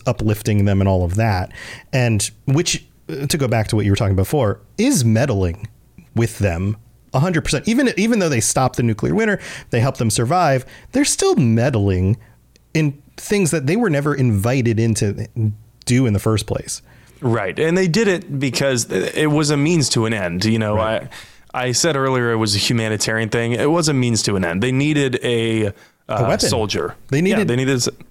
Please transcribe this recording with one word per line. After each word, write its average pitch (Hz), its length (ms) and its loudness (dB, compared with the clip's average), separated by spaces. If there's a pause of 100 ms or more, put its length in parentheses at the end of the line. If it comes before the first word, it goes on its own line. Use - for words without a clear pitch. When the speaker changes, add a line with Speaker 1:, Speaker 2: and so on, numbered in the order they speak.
Speaker 1:
uplifting 104 600 0
them 98 140 2
and 95 60 4
all 92 180 2
of 87 120 -2
that. 104 340 0 (420)
And 117 380 0 (160)
which, 147 380 0 (240)
uh, 143 180 -8
to 160 100 -2
go 139 120 0
back 110 200 0
to - 80 0
what 104 100 2
you 101 40 4
were 98 60 4
talking 98 180 2
before, 101 460 0 (180)
is 220 260 2
meddling 110 640 0 (480)
with 117 240 -2
them 98 380 -2 (360)
a 127 60 0
hundred 156 240 0
percent. - 240 -4
Even, 233 300 2
even 220 240 2
though 175 80 2
they 131 120 0
stop - 360 0
the 127 80 0
nuclear 120 320 0
winter, 214 240 0 (300)
they 120 100 0
help 117 160 0
them 117 140 0
survive, 135 540 2 (280)
they're 285 120 2
still 392 300 2
meddling 113 840 2 (560)
in 151 300 -2 (140)
things 202 340 0
that 151 160 -2
they 156 80 0
were 226 160 0
never 143 240 0
invited 117 640 2
in 113 160 2
to 104 320 -2 (600)
do 127 200 2
in 110 60 2
the 101 80 0
first 110 260 0
place. - 360 -6 (380)
Speaker 2:
Right. 110 380 -2
And 165 200 2
they 190 100 2
did 208 200 2
it 160 300 -2
because 131 520 0
it 151 400 0
was 147 180 2
a 147 80 2
means 147 340 2
to 117 140 0
an 110 80 0
end. 92 320 -2
You 113 140 2
know, 107 180 0
Speaker 1:
Right. 110 320 -2 (460)
Speaker 2:
I, 127 140 -4
I 123 40 -2
said 147 240 0
earlier 131 360 0
it 113 40 0
was 110 180 0
a 101 40 0
humanitarian 110 720 -2
thing. 117 220 0
It 120 180 0
was 165 180 0
a 151 60 0
means 120 300 0
to 101 120 0
an 92 80 0
end. 87 180 -2
They 127 100 0
needed 139 500 0
a, 113 460 0
uh, - 20 -8 (380)
Speaker 1:
A 107 160 -2
weapon. - 260 0
Speaker 2:
soldier. 101 460 -4 (120)
Speaker 1:
They 135 100 -2
Speaker 2:
Yeah, 160 40 0
Speaker 1:
needed 196 260 0
Speaker 2:
they 120 80 0
needed, 131 260 0 (280)